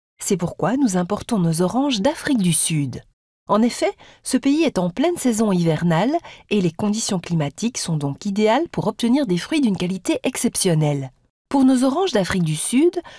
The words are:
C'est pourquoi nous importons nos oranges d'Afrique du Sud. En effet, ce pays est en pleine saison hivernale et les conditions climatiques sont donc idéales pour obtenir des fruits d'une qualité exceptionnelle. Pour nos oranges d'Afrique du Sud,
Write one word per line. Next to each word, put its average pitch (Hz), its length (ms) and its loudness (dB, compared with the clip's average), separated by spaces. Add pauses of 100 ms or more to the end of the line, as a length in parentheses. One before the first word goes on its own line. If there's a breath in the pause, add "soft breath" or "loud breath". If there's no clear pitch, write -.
(200)
C'est - 180 0
pourquoi 170 400 -2
nous 220 200 2
importons 208 400 -2
nos 165 240 2
oranges 226 400 0
d'Afrique 277 400 0
du 180 120 4
Sud. 143 500 -2 (440)
En 208 140 4
effet, 247 300 0 (320 loud breath)
ce - 140 0
pays 285 260 2
est 262 160 0
en 180 100 0
pleine 339 280 0
saison 220 340 2
hivernale 170 640 2 (340 loud breath)
et 208 120 2
les 175 100 0
conditions 208 480 -2
climatiques 170 580 -4
sont 160 200 -4
donc 143 280 -6
idéales 214 440 2
pour - 180 -4
obtenir 247 400 0
des 180 100 0
fruits 302 240 -2
d'une 208 160 2
qualité 185 460 -2
exceptionnelle. 156 880 0 (380)
Pour 277 160 4
nos 262 180 4
oranges 311 300 0
d'Afrique 190 300 0
du 156 120 0
Sud, 320 460 0 (180 loud breath)